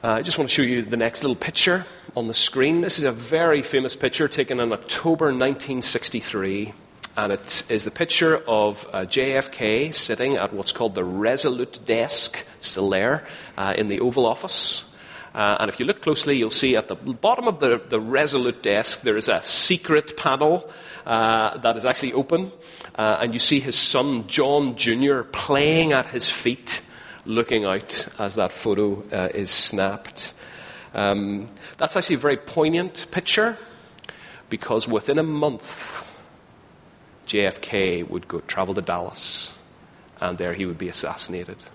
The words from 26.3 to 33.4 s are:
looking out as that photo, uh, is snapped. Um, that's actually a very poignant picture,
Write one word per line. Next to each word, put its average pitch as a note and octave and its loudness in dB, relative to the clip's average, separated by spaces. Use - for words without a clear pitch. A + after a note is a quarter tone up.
looking A2+ 0
out - -2
as G2+ -4
that G2 2
photo, G#2 0
uh, F#2 -2
is G2 -2
snapped. - 0
Um, G2+ 0
that's - 0
actually F3+ 2
a B2 -4
very C#3 2
poignant - 0
picture, G#3+ 2